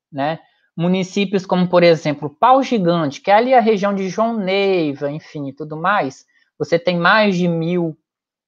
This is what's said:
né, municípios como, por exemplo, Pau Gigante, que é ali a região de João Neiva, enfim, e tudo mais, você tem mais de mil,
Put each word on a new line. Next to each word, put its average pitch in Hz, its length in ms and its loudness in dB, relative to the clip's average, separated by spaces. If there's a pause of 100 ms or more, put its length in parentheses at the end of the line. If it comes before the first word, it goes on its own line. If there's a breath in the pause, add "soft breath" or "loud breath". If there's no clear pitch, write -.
(140)
né, 151 260 -6 (380 soft breath)
municípios 185 680 -2
como, 180 220 0
por 180 160 2
exemplo, 151 480 2
Pau 254 320 4
Gigante, 175 580 -2
que - 100 -2
é 196 40 6
ali 247 200 4
a 240 60 6
região 202 340 0
de 190 140 -4
João 226 280 -4
Neiva, 185 760 -2
enfim, 147 380 -10
e 135 40 -12
tudo 156 240 -12
mais, 170 480 -4 (340)
você 165 200 0
tem 180 180 -2
mais 196 400 2
de 175 120 0
mil, 165 500 -2 (500)